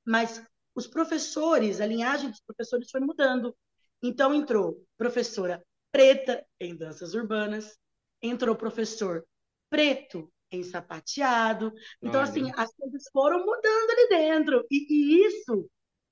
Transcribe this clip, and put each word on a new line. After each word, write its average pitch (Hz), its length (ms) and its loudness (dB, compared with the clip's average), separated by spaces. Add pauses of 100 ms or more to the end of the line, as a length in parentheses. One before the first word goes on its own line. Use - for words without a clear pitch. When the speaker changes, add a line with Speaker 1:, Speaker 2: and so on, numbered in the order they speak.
Speaker 1:
mas 226 380 -2 (320)
os - 120 -8
professores, 311 960 -2
a 208 40 0
linhagem 247 440 -4
dos 208 120 -14
professores 240 480 -6
foi 262 120 -4
mudando. 262 540 -2 (460)
Então, 269 320 2
entrou 214 480 -2 (160)
professora 226 680 -4 (280)
preta 269 540 6 (140)
em 175 160 -10
danças 156 380 -12
urbanas, 214 640 -6 (440)
entrou 240 340 -4
professor 214 720 -6 (440)
preto 269 640 -2 (180)
em 180 140 -8
sapateado. 220 1080 -2 (280)
Então, 247 200 0
Speaker 2:
Olha. 277 80 -2
Speaker 1:
assim, 262 260 -4
as 226 200 -4
coisas 269 360 -10
foram 302 280 2
mudando 440 500 2
ali 480 200 6
dentro. 311 640 4
E, 285 180 0
e 302 380 6
isso 247 420 -4 (420)